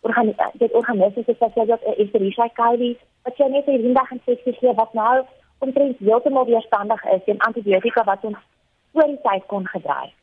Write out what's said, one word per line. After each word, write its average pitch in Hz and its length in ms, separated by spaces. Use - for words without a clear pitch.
Organi-, 226 340
eh, - 160
dit 233 200
organismes 214 540
is 233 120
byvoorbeeld 226 480
'n 220 160
Escherichia 202 520
coli, 240 420
wat 254 120
jou 277 140
net 285 160
'n 294 40
urineweginfeksie 247 800
gee, 247 220
wat 220 200
nou 240 300
omtrent 269 400
heeltemal 247 480
weerstandig 220 580
is 190 200
teen 208 140
antibiotika 220 640
wat 196 200
ons 208 120
voor 302 140
die 285 160
tyd 196 240
kon 190 200
gebruik. 139 460